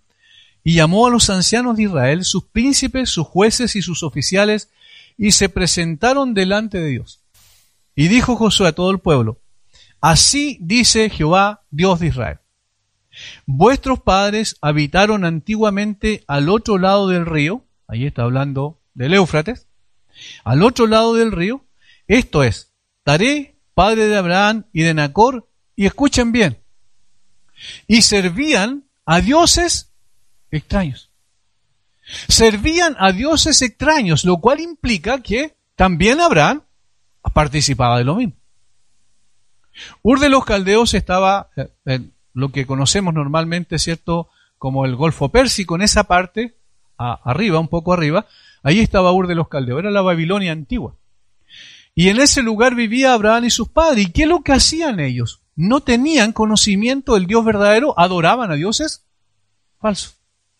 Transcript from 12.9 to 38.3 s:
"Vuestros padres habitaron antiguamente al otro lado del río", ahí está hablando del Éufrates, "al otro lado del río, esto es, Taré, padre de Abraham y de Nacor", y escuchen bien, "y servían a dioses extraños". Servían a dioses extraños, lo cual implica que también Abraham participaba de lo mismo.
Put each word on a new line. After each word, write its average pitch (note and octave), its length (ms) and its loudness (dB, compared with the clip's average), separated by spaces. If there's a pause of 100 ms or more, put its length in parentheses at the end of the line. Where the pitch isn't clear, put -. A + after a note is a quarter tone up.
"Vuestros A#3+ 540 2
padres G3+ 600 0
habitaron F3 640 0
antiguamente G#3 1000 -4
al C#3+ 220 -2
otro G#3+ 300 0
lado G3 300 2
del F3 180 0
río", D#3+ 380 -2 (240)
ahí A#2+ 180 -6
está C#3+ 160 -6
hablando C#3 580 -4 (140)
del C3+ 200 -2
Éufrates, F#3+ 520 0 (800)
"al C3 180 2
otro A3+ 240 2
lado A3 280 2
del A3+ 180 0
río, G3 320 -6 (420)
esto F#3 360 2
es, - 300 -4 (320)
Taré, B3+ 520 0 (180)
padre A3 320 2
de G#3+ 100 0
Abraham G3+ 560 0
y D#3+ 100 -2
de E3 120 2
Nacor", G3 540 0 (280)
y G3 100 2
escuchen A#3+ 460 0
bien, G3+ 260 0 (1300)
"y G#3+ 160 4
servían A3 800 0 (200)
a E3+ 160 2
dioses D#4+ 720 0 (580)
extraños". D#3+ 600 -6 (1160)
Servían C#4+ 720 2
a F#3+ 140 2
dioses C#4 500 0
extraños, B3 640 0
lo D#3+ 140 2
cual C4+ 220 2
implica B3+ 640 -4
que B3+ 340 -6 (200)
también F#3+ 440 2
Abraham B3 420 2 (720)
participaba C3 640 0
de B2 60 0
lo C#3+ 120 -2
mismo. A3+ 180 -4 (1700)